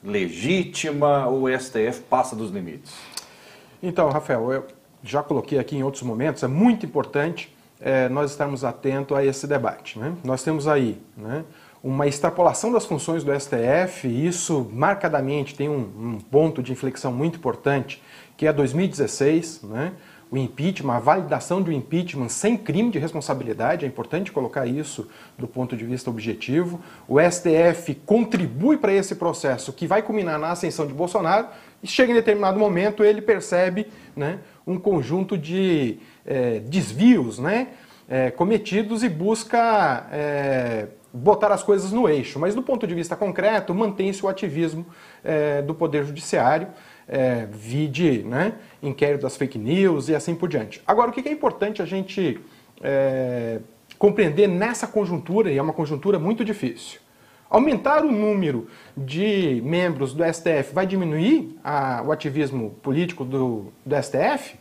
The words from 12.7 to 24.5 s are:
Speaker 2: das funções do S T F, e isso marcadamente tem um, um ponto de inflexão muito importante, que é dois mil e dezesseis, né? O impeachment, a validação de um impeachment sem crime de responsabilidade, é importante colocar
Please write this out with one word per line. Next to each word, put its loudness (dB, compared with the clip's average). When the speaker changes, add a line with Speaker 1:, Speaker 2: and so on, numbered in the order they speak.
Speaker 2:
das 2
funções -4
do -2
S -2
T 0
F, 0
e 0
isso -2
marcadamente 0
tem -4
um, -2
um -8
ponto 2
de -6
inflexão -6
muito -2
importante, -2
que 0
é 4
dois 2
mil 2
e 2
dezesseis, 0
né? -6
O -4
impeachment, -2
a 2
validação 2
de 0
um 0
impeachment -4
sem 0
crime 0
de -2
responsabilidade, -2
é -2
importante -6
colocar -2